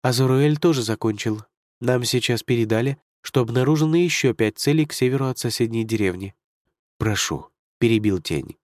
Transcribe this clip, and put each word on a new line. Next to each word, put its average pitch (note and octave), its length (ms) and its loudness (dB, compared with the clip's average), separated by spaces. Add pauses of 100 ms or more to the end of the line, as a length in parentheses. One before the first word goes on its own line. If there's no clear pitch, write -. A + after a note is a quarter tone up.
"Азаруэль C3 540 2
тоже D3+ 260 2
закончил. G#2+ 600 -4 (380)
Нам B2 220 2
сейчас A#2+ 400 -2
передали, A#2 560 0 (220)
что - 200 -2
обнаружены C#3+ 540 2
ещё D#3+ 380 2
пять G#2+ 260 0
целей D3+ 260 2
к - 80 -14
северу C3 320 0
от B2+ 140 -4
соседней A2+ 440 -2
деревни". G2 520 -2 (640)
"Прошу", G#2 520 -4 (300)
перебил G#2+ 400 2
тень. D2 440 -6